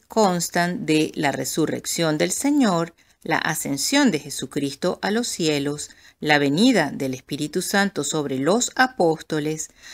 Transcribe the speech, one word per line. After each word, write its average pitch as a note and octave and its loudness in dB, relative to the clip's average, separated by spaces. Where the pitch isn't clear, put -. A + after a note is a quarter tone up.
constan F3 0
de D#3 2
la C#3+ 0
resurrección D3+ -2
del F3 0
Señor, G#3 2
la D#3+ -2
ascensión F#3 0
de D3+ -2
Jesucristo C#3 -4
a F#3+ -2
los A#3 -2
cielos, D3 -2
la D3+ 4
venida D#3 4
del C3 -4
Espíritu D3 -6
Santo G3 0
sobre C#3+ -2
los F#3 2
apóstoles, D#3+ 0